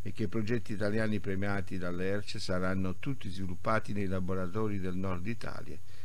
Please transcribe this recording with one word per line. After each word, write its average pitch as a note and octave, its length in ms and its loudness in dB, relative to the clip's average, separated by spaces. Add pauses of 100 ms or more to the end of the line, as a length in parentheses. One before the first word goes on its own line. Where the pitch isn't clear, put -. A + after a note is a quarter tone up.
e G2 100 -2
che A2 120 0
i G#2 40 2
progetti G#2+ 460 0
italiani G#2+ 460 2
premiati G2 580 0
dall'E F2+ 400 0
R G2+ 60 0
C - 160 0
saranno F#2 580 2
tutti C3+ 320 0
sviluppati F#2+ 640 0
nei G2+ 140 0
laboratori F#2+ 720 0
del F#2 160 0
nord F#2 320 0
Italia, D#2 500 -2 (280)